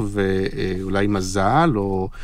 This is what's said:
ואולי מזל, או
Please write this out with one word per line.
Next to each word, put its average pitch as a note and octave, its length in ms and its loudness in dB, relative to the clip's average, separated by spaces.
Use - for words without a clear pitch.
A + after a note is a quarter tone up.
ואולי F#2+ 960 0
מזל, G2+ 680 2
או G2 340 -2